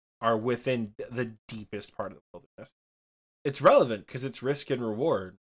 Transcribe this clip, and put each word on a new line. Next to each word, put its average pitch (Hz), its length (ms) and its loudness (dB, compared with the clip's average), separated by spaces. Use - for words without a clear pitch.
are 113 140 4
within 117 580 0
the 120 220 -4
deepest - 480 -10
part 98 160 -8
of - 60 -20
the - 60 -20
wilderness. - 400 -20
It's 139 160 -4
relevant 147 440 6
'cause 127 200 -8
it's 120 180 -8
risk 143 260 -2
and 127 120 -2
reward, 110 560 -2